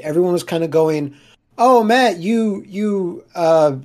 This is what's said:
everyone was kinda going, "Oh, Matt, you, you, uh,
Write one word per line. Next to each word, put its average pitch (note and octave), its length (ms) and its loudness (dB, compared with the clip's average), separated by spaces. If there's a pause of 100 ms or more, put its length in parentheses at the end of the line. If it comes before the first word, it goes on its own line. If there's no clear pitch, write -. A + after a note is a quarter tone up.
everyone F3 300 0
was F3 120 -2
kinda E3 240 -4
going, D3+ 460 -2 (440)
"Oh, A#3+ 240 4
Matt, A3+ 360 2
you, G#3+ 480 -2
you, G3 580 -6 (100)
uh, D#3+ 500 2